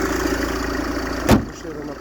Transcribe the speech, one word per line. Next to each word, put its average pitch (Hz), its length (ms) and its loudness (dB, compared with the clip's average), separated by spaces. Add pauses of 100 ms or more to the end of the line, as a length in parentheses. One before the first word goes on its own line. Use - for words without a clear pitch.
(1300)
Поширена 147 720 2